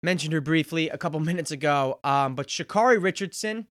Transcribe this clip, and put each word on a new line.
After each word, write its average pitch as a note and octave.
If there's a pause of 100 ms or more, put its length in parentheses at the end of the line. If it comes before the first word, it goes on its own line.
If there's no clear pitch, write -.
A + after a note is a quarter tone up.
mentioned D#3+
her D#3
briefly D#3+
a -
couple D#3
<laughs> D#3+
minutes F3
ago, C#3+
um, C#3
but C3+
Sha'Carri A3
Richardson G#3 (120)